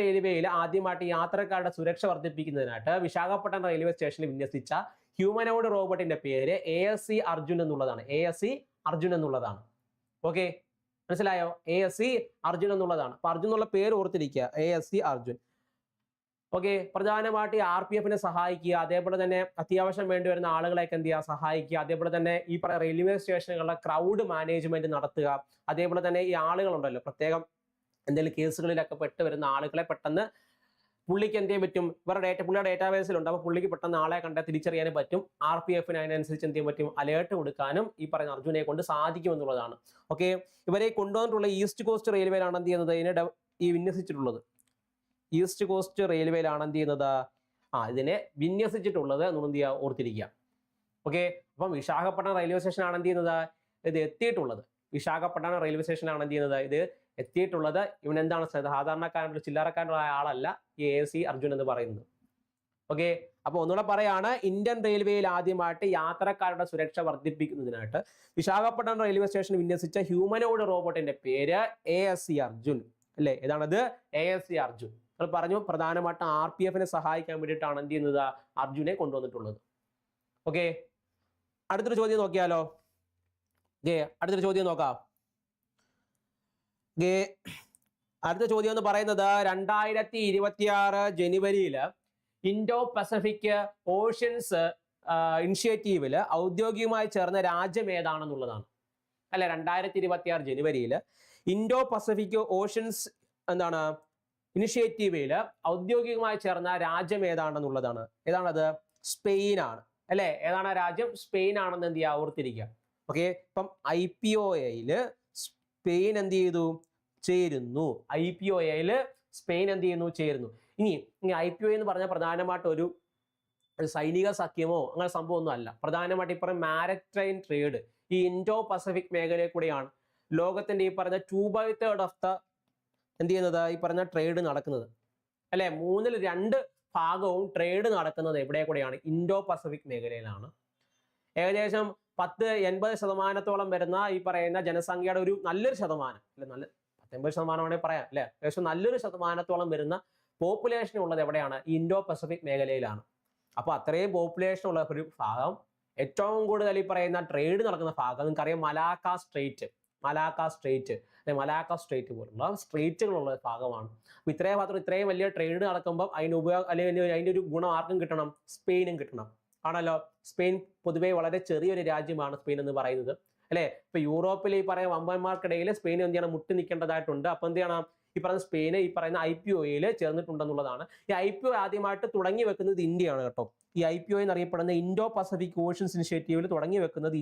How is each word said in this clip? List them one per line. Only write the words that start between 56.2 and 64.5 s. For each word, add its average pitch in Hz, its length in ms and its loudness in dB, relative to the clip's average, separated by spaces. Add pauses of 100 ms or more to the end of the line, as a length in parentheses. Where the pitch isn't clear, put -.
എന്ത് 147 100 -2
ചെയ്യുന്നത്, 143 320 2
ഇത് 147 140 0 (420)
എത്തിയിട്ടുള്ളത്. 175 580 0 (240)
ഇവൻ 151 180 0
എന്താണ്, 160 300 0
സാധാരണക്കാരൻ, 156 800 -2 (140)
ചില്ലറക്കാരനായ 156 720 0
ആളല്ല 135 280 -2 (320)
ഈ 151 120 -6
എ - 100 2
എസ് 147 120 0
സി 160 80 -2 (100)
അർജുൻ 131 260 -2
എന്ന് 135 140 0
പറയുന്നത്. 117 340 -4 (880)
ഓക്കെ, 165 160 0 (380)
അപ്പൊ 151 160 -2
ഒന്നുകൂടെ 190 280 2
പറയാണ്, 202 400 2 (200)